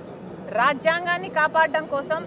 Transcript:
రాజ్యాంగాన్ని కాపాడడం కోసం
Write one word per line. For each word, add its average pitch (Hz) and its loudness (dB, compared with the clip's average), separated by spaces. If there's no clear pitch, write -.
రాజ్యాంగాన్ని 339 2
కాపాడడం 311 2
కోసం 302 -2